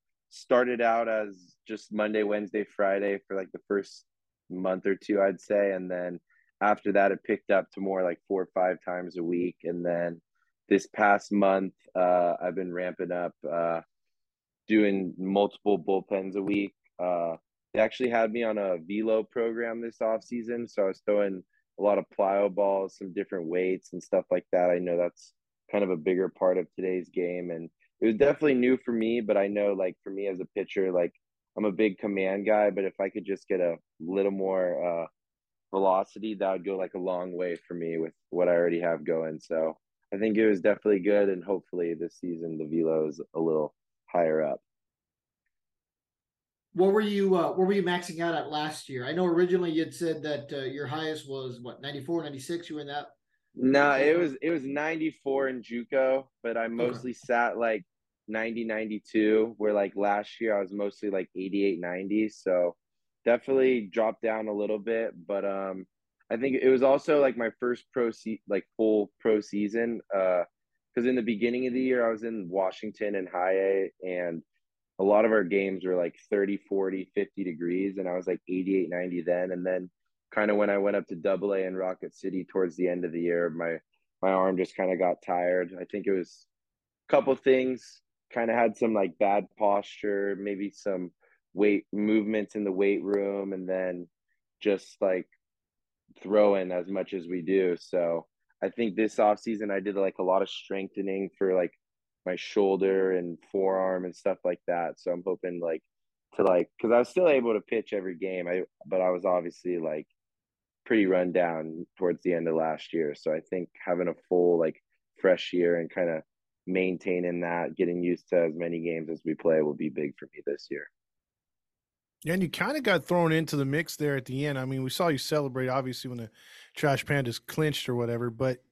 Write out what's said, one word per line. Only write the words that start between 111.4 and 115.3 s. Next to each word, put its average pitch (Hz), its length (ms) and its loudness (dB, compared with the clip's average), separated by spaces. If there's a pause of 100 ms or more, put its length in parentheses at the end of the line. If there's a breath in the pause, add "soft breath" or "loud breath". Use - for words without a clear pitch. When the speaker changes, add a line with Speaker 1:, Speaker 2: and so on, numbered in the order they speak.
Speaker 1:
towards 87 240 0
the 90 120 0
end 82 140 0
of 80 80 2
last 80 380 -2
year. 78 200 -2
So - 200 -4
I 80 60 -4
think 90 300 -6 (140)
having 87 240 0
a 82 60 -2 (140)
full, 87 300 4
like, 80 240 -2 (380)
fresh 92 320 2